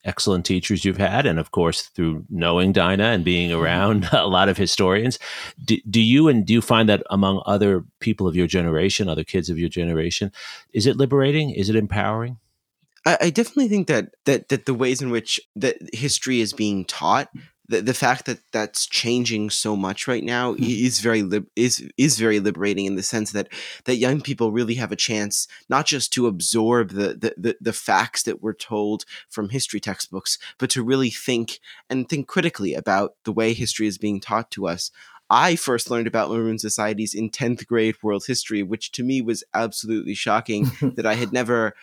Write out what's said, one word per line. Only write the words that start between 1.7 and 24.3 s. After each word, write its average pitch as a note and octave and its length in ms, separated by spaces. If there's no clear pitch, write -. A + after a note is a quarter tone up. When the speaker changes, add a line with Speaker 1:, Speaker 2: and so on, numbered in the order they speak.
Speaker 1:
through D#2+ 480
knowing F2 420
Dinah F#2+ 320
and G#2+ 200
being F2 260
Speaker 2:
Mm-hmm. E2 120
Speaker 1:
around F#2 460
<laughs> - 40
a G2 140
lot F#2+ 220
of F#2+ 80
historians, G2+ 640
do, A2 120
do A2+ 120
you, C3 260
and A#2 180
do A2 80
you A#2 80
find A2+ 280
that G2+ 220
among G2 360
other G2+ 380
people G2+ 260
of D#2+ 80
your F2 140
generation, F2 600
other D#2 160
kids F2+ 240
of E2 100
your E2+ 100
generation, E2+ 640
is A2 140
it A#2+ 100
liberating? C#3 540
Is G2 200
it A2 60
empowering? G#2+ 640
Speaker 3:
I, F3 140
I E3+ 100
definitely A#3 380
think G3 180
that, A#2 380
that, C3+ 240
that - 180
the C3+ 80
ways B2+ 260
in C3 100
which A2+ 300
that A#2+ 220
history B2+ 460
is G#2 120
being G2+ 340
taught, A2+ 420
the, G#2 120
the A#2+ 140
fact C3 320
that B2 120
that's - 340
changing A#2 640
so G#2+ 240
much F#2+ 320
right B2 160
now B2 300
i-, - 40
Speaker 1:
Hmm. - 80
Speaker 3:
is B2 360
very A2+ 220
lib-, G2 340
is, A2+ 320
is C3 180
very A2 220
liberating G2 480
in G2 80
the F#2+ 80
sense G#2+ 300
that, G2+ 160
that B2+ 100
young C3 240
people A#2+ 320